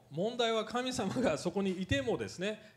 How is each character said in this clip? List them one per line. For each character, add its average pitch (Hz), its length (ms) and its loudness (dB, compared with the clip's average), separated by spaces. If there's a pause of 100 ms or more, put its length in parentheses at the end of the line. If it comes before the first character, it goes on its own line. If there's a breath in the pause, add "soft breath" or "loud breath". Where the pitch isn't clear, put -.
(100)
問 196 260 -2
題 233 160 4
は 220 120 2
神 247 280 -2
様 240 220 -2
が 170 220 4
そ 175 140 -2
こ 196 120 0
に 190 200 0
い 180 40 -6
て 277 160 2
も 226 140 0
で 160 120 -4
す - 100 -12
ね、 208 220 -4 (160 loud breath)